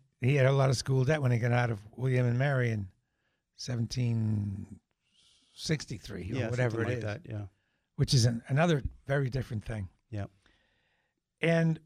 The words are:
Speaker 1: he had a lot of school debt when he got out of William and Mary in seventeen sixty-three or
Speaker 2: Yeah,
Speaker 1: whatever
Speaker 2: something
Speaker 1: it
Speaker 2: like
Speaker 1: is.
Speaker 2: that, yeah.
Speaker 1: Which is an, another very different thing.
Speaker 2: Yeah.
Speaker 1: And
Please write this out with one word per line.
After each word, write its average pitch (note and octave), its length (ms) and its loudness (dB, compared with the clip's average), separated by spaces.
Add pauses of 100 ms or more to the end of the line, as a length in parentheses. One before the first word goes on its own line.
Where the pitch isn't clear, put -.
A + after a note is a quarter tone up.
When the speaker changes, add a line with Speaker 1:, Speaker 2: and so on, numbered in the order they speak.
(220)
Speaker 1:
he C3 140 4
had C3 100 6
a C3+ 60 6
lot C3+ 180 4
of A2+ 80 2
school C3 260 0
debt D3+ 180 2
when B2 100 2
he A#2+ 80 4
got A#2+ 120 0
out A#2+ 200 2
of G2 80 -4 (180)
William B2+ 300 0
and A#2+ 100 0
Mary C3 340 0
in G#2 160 -4 (680)
seventeen A2 1200 -2 (720)
sixty-three G#2 800 -6
or C3+ 40 -4
Speaker 2:
Yeah, A#2+ 140 -2
Speaker 1:
whatever A#2+ 280 0
Speaker 2:
something A2+ 40 -2
Speaker 1:
it A2+ 80 0
Speaker 2:
like B2 80 -2
Speaker 1:
is. A2+ 60 -6
Speaker 2:
that, G#2 220 -6
yeah. G#2 200 -8 (500)
Speaker 1:
Which C#3+ 180 0
is A#2+ 120 6
an, A#2 220 0
another D3+ 360 2 (240)
very C3+ 220 0
different A#2 360 -6
thing. G#2+ 240 -8 (200)
Speaker 2:
Yeah. G2+ 160 -8 (1160)
Speaker 1:
And E3 440 2